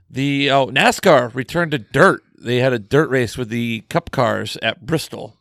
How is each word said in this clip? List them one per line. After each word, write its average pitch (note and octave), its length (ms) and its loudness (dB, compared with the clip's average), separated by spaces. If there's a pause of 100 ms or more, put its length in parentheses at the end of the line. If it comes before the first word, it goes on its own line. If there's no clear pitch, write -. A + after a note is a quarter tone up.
(100)
The, C#3 400 0
oh, C3+ 160 4
nascar C#3 680 2
returned D3+ 380 -4
to D3 80 -2
dirt. C3+ 440 2 (140)
They A#2+ 200 -2
had B2+ 160 2
a A#2 80 -2
dirt C3 300 2
race B2+ 280 -2
with A#2+ 100 -6
the A#2 340 -4
Cup - 280 -6
cars G#2+ 500 -2
at A2+ 240 -6
Bristol. B2 560 -6